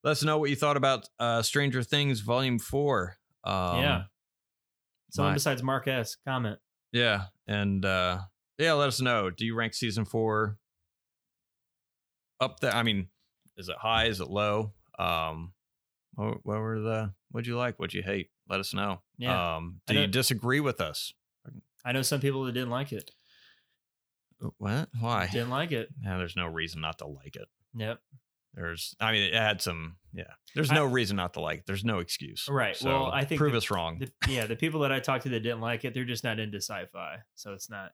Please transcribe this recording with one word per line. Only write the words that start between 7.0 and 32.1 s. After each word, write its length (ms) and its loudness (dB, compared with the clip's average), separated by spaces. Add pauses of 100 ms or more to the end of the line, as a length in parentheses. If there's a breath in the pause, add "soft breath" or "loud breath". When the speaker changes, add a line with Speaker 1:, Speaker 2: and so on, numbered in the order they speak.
Speaker 1:
and, 360 2
uh, 380 2 (380)
yeah, 160 4
let 140 4
us 120 0
know. 300 4
Do 160 -4
you 80 -2
rank 180 0
season 320 0
four 540 0 (1800)
up 200 -2
there? 140 2
I 80 2
mean, 260 0 (480)
is 120 -14
it 100 -6
high? 280 2
Is 140 0
it 80 -4
low? 440 0 (260)
Um, 540 -2 (640)
what, 300 -4
what 140 -2
were 220 -2
the, 320 -2 (180)
what'd 160 -6
you 100 -4
like? 220 -2
What'd 160 -4
you 80 -4
hate? 280 -4 (180)
Let 120 -2
us 140 -6
know. 260 -2 (160)
Speaker 2:
Yeah. 400 0
Speaker 1:
Um, 320 -8
Speaker 2:
I 40 2
Speaker 1:
do 80 4
you 60 4
Speaker 2:
know 60 -2
Speaker 1:
disagree 480 2
with 200 -2
us? 320 -4 (720)
Speaker 2:
I 80 -2
know 100 2
some 180 0
people 240 0
that 80 -2
didn't 180 -2
like 220 -2
it. 180 -10 (1300 soft breath)
Speaker 1:
Uh, 40 -4 (100)
what? 300 -2 (100)
Why? 320 0
Speaker 2:
Didn't 200 -2
like 220 -2
it. 160 -4 (140)
Speaker 1:
Yeah, 160 -2
there's 180 -4
no 100 -2
reason 340 -4
not 180 -4
to 80 -12
like 300 -16
it. 120 -16 (260)
Speaker 2:
Yep. 260 -6 (540)
Speaker 1:
There's, 440 -8
I 140 0
mean, 100 4
it 120 2
had 280 2
some, 340 -4 (160)
yeah. 120 -10 (320)
There's 160 4
Speaker 2:
I 20 8
Speaker 1:
no 100 8
reason 320 2
not 180 -2
to 60 -6
like 200 -4
it. 80 -16
There's 160 -4
no 160 2
excuse. 500 -6